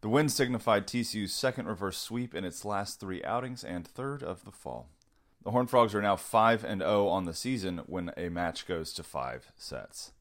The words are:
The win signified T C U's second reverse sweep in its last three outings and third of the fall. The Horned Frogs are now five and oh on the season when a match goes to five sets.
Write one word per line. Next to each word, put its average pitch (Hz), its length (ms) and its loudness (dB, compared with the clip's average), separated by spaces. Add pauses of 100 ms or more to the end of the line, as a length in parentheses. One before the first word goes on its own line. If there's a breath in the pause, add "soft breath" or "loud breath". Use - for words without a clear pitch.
The 107 80 -2
win 143 200 6
signified 117 580 2
T 120 160 0
C 107 180 -4
U's 95 120 -4
second 135 320 -2
reverse 95 320 -4
sweep 117 380 -6
in 92 100 -4
its 85 180 -8
last 101 360 -4
three 92 240 -6
outings 123 400 -4
and 87 220 -6
third 135 380 -8
of 90 220 -6
the 101 60 -14
fall. 62 380 -10 (540)
The 104 80 -4
Horned 123 200 2
Frogs 117 240 6
are 101 80 2
now 101 120 6
five 110 480 4
and 98 200 -2
oh 101 260 6
on 92 160 2
the 85 80 -4
season 95 540 -2
when 87 280 -4
a 87 140 -4
match 85 380 -4
goes 82 260 -4
to 82 100 -8
five 64 540 -6
sets. - 640 -12